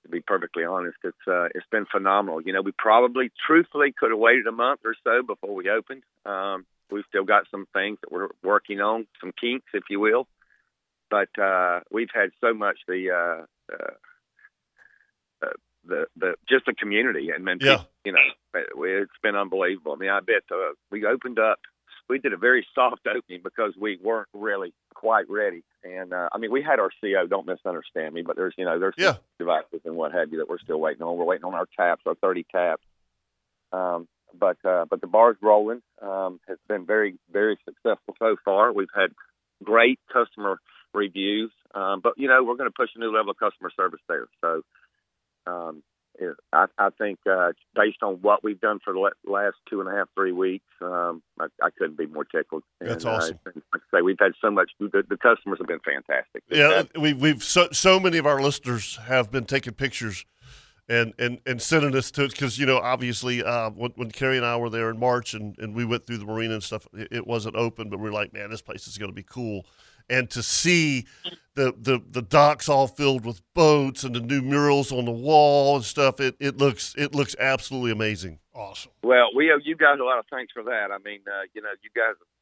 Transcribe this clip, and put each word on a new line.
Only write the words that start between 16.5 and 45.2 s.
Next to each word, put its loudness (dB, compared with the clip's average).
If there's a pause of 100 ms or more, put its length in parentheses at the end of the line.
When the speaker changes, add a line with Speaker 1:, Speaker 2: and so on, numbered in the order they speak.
Speaker 1:
the -2
community, -2
and -8
then -2
Speaker 2:
Yeah. 4
Speaker 1:
people, -8 (160)
you -6
know, 4 (340)
it, -2
it's -6 (100)
been 0
unbelievable. -2
I -8
mean, -4
I 2
bet, 0
uh, -4 (180)
we -6
opened -2
up, 2 (500)
we 0
did -2
a -8
very 2 (100)
soft 0
opening -8
because -4
we -4
weren't -4
really -6 (200)
quite 0
ready. -4 (200)
And, -12
uh, -4
I -8
mean, -6
we 0
had 2
our 2 (120)
C -2
O, 2
don't -2
misunderstand -8
me, -10
but -6
there's, -4
you -4
know, 0
there's -2
some 0
Speaker 2:
Yeah. 2 (240)
Speaker 1:
devices -2
and -8
what -4
have -2
you -8
that -6
we're -8
still -4
waiting -4
on. -6
We're -2
waiting -2
on -8
our -4 (100)
taps, 0
our -2
thirty -2
taps. 0 (880)
Um, -4 (300)
but, 2
uh, 2
but -4
the -12
bar's 6
rolling. 4 (200)
Um, -6
it's -12
been -4
very, 0 (140)
very 2
successful -4
so 2
far. 4
We've -2
had 2 (520)
great 6 (120)
customer -2 (340)
reviews. -2 (220)
Um, -2
but, 2
you -2
know, 6
we're -2
gonna -4
push -2
a -18
new -2
level 0
of -6
customer -4
service -2
there. -4 (140)
So, -2 (840)